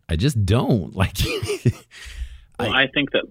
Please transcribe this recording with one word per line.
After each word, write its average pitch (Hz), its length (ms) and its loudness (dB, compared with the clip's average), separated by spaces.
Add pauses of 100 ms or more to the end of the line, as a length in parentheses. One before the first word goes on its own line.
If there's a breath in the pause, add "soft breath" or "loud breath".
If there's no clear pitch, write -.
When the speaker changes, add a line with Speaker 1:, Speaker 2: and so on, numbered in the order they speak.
Speaker 1:
I 85 60 0
just 107 300 2
don't 101 500 2
<laughs> 92 60 0
like. - 160 0 (1400 loud breath)
Speaker 2:
Well, 120 140 0
Speaker 1:
I 131 100 4
Speaker 2:
I 135 100 2
think 143 180 0
that - 200 0